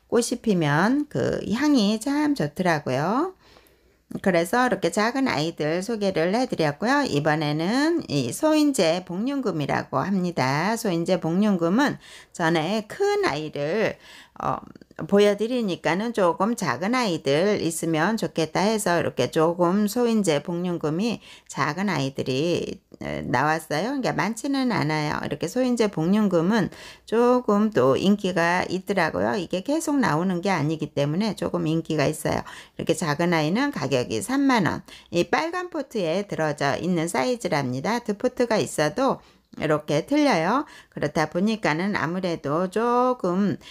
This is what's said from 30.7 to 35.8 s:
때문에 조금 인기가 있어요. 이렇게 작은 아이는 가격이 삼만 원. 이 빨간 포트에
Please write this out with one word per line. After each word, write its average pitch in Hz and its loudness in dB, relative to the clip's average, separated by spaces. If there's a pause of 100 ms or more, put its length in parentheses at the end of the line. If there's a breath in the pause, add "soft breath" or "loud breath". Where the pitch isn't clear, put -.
때문에 160 0
조금 175 -2
인기가 156 0
있어요. 156 -2 (360 loud breath)
이렇게 - 0
작은 170 0
아이는 185 0
가격이 135 -2
삼만 262 2
원. - -2 (300 loud breath)
이 170 2
빨간 339 0
포트에 208 -2